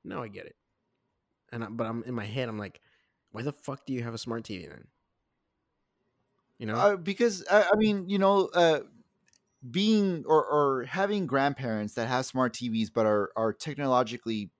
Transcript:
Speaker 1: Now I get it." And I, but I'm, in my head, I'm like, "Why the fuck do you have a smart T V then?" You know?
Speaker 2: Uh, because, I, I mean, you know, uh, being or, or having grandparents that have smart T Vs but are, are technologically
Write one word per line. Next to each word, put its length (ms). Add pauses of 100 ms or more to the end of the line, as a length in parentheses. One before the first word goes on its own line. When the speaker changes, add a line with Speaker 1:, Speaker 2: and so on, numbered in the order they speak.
Speaker 1:
Now 180
I 60
get 180
it." 100 (960)
And 120
I, 40
but 200
I'm, 160
in 100
my 120
head, 240
I'm 80
like, 240 (500)
"Why 100
the 100
fuck 340
do 80
you 100
have 100
a 40
smart 260
T 140
V 100
then?" 200 (1700)
You 60
know? 220
Speaker 2:
Uh, 80
because, 540
I, 120 (100)
I 40
mean, 320
you 100
know, 360
uh, 260 (920)
being 560
or, 200
or 380
having 420
grandparents 680
that 140
have 180
smart 280
T 140
Vs 220
but 160
are, 300
are 160
technologically 1080